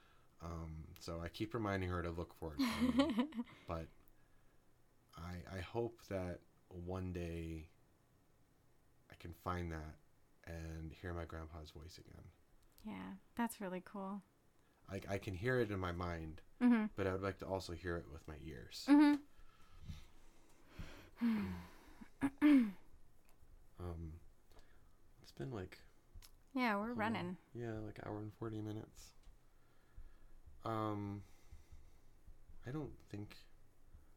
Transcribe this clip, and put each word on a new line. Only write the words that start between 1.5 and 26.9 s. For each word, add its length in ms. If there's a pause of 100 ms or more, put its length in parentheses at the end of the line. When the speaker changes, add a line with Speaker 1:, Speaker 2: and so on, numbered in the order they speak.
Speaker 1:
reminding 360
her 140
to 80
look 220
for 240
it 80
for 320
me, 180 (300)
Speaker 2:
<laughs> 220
Speaker 1:
but 180 (1300)
I, 400
I 40
hope 480
that 300 (300)
one 440
day 540 (1400)
I 80
can 140 (100)
find 280
that 240 (500)
and 460 (100)
hear 120
my 120
grandpa's 460
voice 260
again. 260 (600)
Speaker 2:
Yeah, 280 (240)
that's 240
really 240
cool. 360 (680)
Speaker 1:
I, 180
I 100
can 160
hear 240
it 120
in 80
my 120
mind, 500 (200)
Speaker 2:
Mm-hmm. 240 (120)
Speaker 1:
but 100
I 60
would 80
like 160
to 80
also 260
hear 240
it 160
with 160
my 60 (120)
ears. 440
Speaker 2:
Mm-hmm. 240 (3000)
<sighs> 480 (1120)
Speaker 1:
Um, 300 (1120)
it's 100
been, 200
like, 260 (760)
Speaker 2:
Yeah, 220
we're 60
Speaker 1:
how 80
long? 80